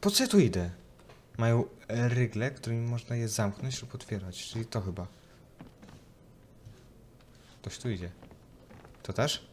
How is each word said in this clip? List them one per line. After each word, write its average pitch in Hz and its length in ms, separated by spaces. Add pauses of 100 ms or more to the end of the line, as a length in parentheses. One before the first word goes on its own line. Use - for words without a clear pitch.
po 202 100
co 254 120
ja 262 60
tu 202 100
idę? 92 300 (680)
Mają, 117 260 (240)
e, 120 220
rygle, 120 420
którymi 117 360
można 120 280
je 117 120
zamknąć 110 540
lub - 140
otwierać, 95 520
czyli 113 180
to 113 160
chyba. 90 260 (2500)
Ktoś - 160
tu 123 120
idzie. 90 220 (920)
To - 100
też? - 400